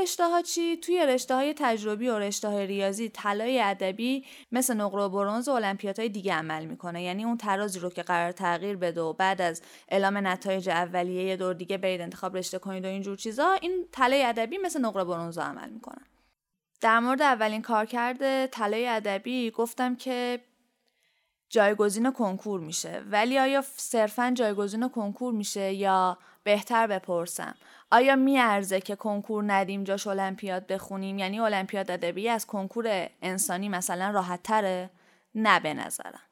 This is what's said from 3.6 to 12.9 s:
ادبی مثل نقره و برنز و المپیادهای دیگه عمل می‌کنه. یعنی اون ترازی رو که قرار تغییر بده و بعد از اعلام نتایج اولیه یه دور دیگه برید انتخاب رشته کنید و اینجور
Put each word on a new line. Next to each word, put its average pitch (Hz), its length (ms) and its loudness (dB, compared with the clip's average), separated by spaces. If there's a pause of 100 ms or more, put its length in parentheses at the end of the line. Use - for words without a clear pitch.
ادبی 202 600 0 (280)
مثل 254 220 2
نقره 202 280 0
و 202 60 2
برنز 202 400 0
و 285 40 2
المپیادهای 208 560 0
دیگه 196 260 -2
عمل 160 300 -2
می‌کنه. 170 380 -8
یعنی 180 220 -4
اون 233 120 0
ترازی 208 420 -2
رو 175 120 -4
که 180 120 -6
قرار 175 300 0
تغییر 180 440 -2
بده 170 240 -2
و 160 120 -2
بعد 190 280 2
از 170 220 -2 (260)
اعلام 196 380 2
نتایج 190 420 -2
اولیه 180 540 0
یه 190 140 0
دور 185 180 -2
دیگه 180 240 -4
برید 185 220 0
انتخاب 180 360 -6
رشته 185 220 -6
کنید 190 260 -8
و 190 40 -4
اینجور 196 280 -6